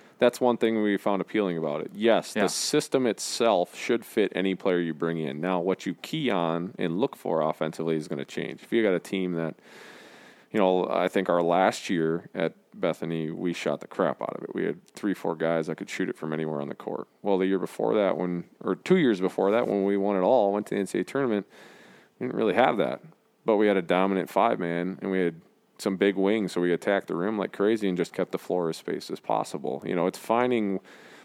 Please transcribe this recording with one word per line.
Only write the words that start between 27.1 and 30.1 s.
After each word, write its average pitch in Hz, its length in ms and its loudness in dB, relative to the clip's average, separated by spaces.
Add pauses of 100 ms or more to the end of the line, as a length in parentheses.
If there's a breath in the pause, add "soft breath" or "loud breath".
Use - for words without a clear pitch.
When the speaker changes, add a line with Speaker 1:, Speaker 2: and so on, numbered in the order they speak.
Speaker 1:
rim 104 200 -2
like - 160 -4
crazy 104 360 2
and 90 80 0
just 85 160 -2
kept - 180 -4
the 90 80 -4
floor 87 320 -2
as 80 60 -6
space - 340 -8
as - 80 -6
possible. 71 640 -4
You 98 120 -2
know, 85 100 2
it's 92 120 -2